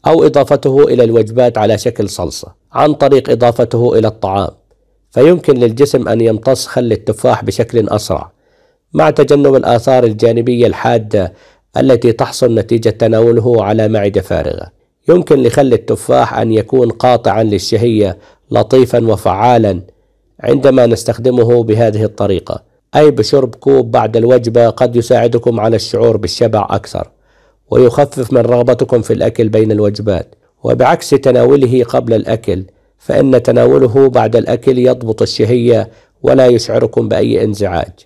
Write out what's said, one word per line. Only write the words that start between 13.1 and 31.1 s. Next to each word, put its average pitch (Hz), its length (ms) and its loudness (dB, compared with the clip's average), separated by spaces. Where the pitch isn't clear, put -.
على 107 240 0
معدة 101 320 -2
فارغة. 80 500 -6
يمكن 156 340 2
لخل 127 300 2
التفاح 117 680 -2
أن 113 140 -2
يكون 113 380 0
قاطعا 113 520 0
للشهية 107 760 -2
لطيفا 120 560 2
وفعالا 104 720 0
عندما 131 460 2
نستخدمه 120 760 0
بهذه 110 420 0
الطريقة، - 580 -4
أي 151 140 6
بشرب 127 440 -2
كوب 131 360 0
بعد 113 260 -2
الوجبة، 117 520 2
قد 120 280 -2
يساعدكم 117 640 0
على 113 160 0
الشعور 110 400 -2
بالشبع 107 540 -2
أكثر، - 400 -8
ويخفف 127 600 0
من 127 80 2
رغبتكم 120 600 0
في - 100 -6
الأكل 110 360 -2
بين 107 240 0
الوجبات، 104 600 -4
وبعكس 127 460 0